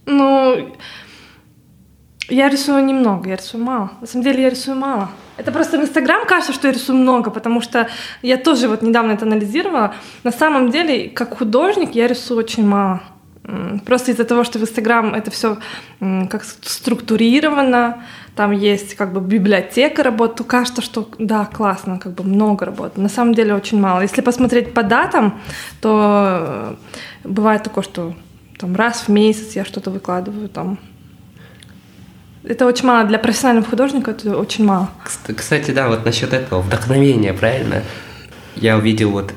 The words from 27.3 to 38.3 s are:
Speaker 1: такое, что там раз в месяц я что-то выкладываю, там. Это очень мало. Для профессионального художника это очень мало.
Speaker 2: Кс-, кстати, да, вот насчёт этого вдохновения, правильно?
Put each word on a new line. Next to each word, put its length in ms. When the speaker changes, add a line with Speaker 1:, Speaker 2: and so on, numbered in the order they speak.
Speaker 1:
такое, 200
что 300
там 160
раз 320
в 40
месяц 440
я 100
что-то 240
выкладываю, 600
там. 280
Это 200
очень 220
мало. 200
Для 120
профессионального 500
художника 420
это 260
очень 280
мало. 220
Speaker 2:
Кс-, 300
кстати, 360
да, 160
вот 180
насчёт 280
этого 280
вдохновения, 720
правильно? 480